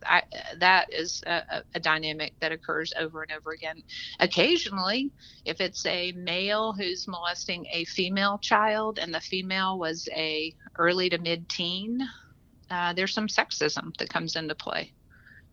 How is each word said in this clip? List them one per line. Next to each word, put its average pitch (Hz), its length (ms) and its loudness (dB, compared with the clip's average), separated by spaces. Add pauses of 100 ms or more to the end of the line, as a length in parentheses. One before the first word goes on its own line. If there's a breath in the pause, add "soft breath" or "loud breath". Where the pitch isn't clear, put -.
I, 175 160 6 (380)
that 180 340 6
is 165 320 -4
a, 170 60 -2 (180)
a, - 140 -4 (120)
a 170 40 0
dynamic 156 600 0
that 160 120 0
occurs 160 480 -4
over 160 240 -4
and 156 80 -10
over 156 200 -8
again. 160 300 -8 (380 loud breath)
Occasionally, 202 920 2 (340 loud breath)
if - 140 -4
it's 190 280 -2
a 180 240 0
male 190 600 -2
who's 185 340 -4
molesting 175 640 -4
a 170 140 -2
female 196 520 0
child 214 640 2
and 170 140 -4
the 160 80 -2
female 190 580 0
was 165 360 -4
a 156 380 -2 (220)
early 180 340 4
to 175 80 2
mid-teen, 180 880 -2 (600 loud breath)
uh, 175 240 0
there's 190 200 2
some 214 140 0
sexism - 680 0
that - 120 -4
comes 165 260 -2
into 160 180 -4
play - 380 -6 (600 loud breath)